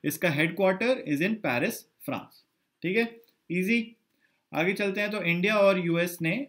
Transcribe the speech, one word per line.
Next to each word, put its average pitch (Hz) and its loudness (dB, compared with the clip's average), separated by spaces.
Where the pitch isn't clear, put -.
इसका 151 0
headquarter 190 2
is 151 -2
in 185 0
Paris, 160 -2
France, - -8
ठीक 185 0
है, 226 -2
ईजी। 220 0
आगे 175 2
चलते 202 -2
हैं, 208 -2
तो 208 -4
इंडिया 180 2
और 196 4
यूएस 170 0
ने, 202 -2